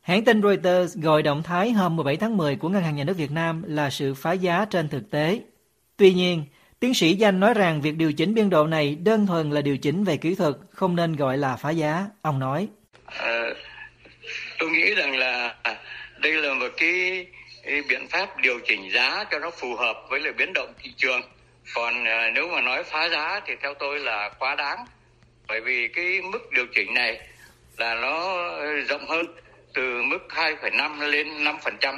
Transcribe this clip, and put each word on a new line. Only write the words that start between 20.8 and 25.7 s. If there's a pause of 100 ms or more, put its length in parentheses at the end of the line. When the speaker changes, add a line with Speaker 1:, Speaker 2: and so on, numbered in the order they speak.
Speaker 2:
thị
trường. (540)
Còn, (100)
ờ,
nếu
mà
nói
phá
giá
thì (100)
theo
tôi
là
quá
đáng. (680)
Bởi
vì